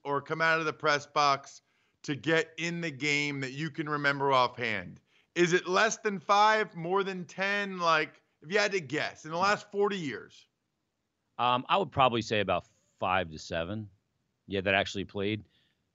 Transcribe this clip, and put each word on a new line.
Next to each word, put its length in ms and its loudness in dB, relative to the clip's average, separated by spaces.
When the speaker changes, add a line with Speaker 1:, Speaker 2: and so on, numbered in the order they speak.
Speaker 1:
or 160 -2
come 220 -4
out 180 4
of 60 -2
the 80 -2
press 320 0
box 560 0
to 120 -4
get 440 0
in 240 -4
the 80 -4
game 500 -2
that 120 -6
you 180 -6
can 180 -6
remember 420 0
offhand? 680 0
Is 200 4
it 120 2
less 300 2
than 220 -4
five, 580 2
more 260 0
than 220 -6
ten? 540 -4
Like, 420 0
if 100 -14
you 60 4
had 140 2
to 80 0
guess, 440 -6
in 60 -12
the 80 -4
last 320 0
forty 260 0
years? 500 -8
Speaker 2:
Um, 280 2
I 120 2
would 120 -4
probably 300 4
say 200 0
about 260 0
five 300 0
to 80 -12
seven. 500 -6
Yeah, 140 -4
that 140 2
actually 320 -2
played. 380 -4